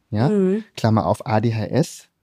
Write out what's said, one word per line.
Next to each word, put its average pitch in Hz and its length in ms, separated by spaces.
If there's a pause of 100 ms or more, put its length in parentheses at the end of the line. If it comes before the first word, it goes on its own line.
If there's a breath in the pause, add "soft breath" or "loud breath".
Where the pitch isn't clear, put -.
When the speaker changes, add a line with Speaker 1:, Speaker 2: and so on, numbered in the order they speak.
(100)
Speaker 1:
ja, 117 180
Speaker 2:
Mhm. 202 360 (120)
Speaker 1:
Klammer 107 300
auf 95 200
A 107 140
D 113 140
H 107 120
S - 420 (140)